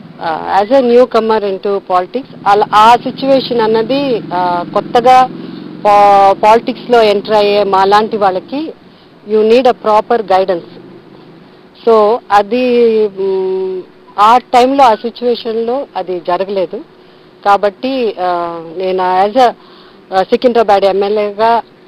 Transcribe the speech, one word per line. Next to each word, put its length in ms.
ఆ, 420
as 100
a 80
newcomer 600
into 380
politics, 580
అలా 280
ఆ 220
సిచ్యువేషన్ 640
అన్నది, 600
ఆ, 320
కొత్తగా 540
పా-, 580
పాలిటిక్స్లో 600
ఎంటర్ 320
అయ్యే 300
మా 200
లాంటి 320
వాళ్ళకి 560
you 120
need 220
a 100
proper 480
guidance. 460
So 320
అది, 680
మ్, 760
ఆ 200
టైంలో 460
ఆ 100
సిచ్యువేషన్లో 920
అది 240
జరగలేదు. 640
కాబట్టి, 760
ఆ, 40
నేను 500
as 100
a, 180
ఆ, 100
సికింద్రాబాద్ 640
ఎమ్మెల్యేగా, 760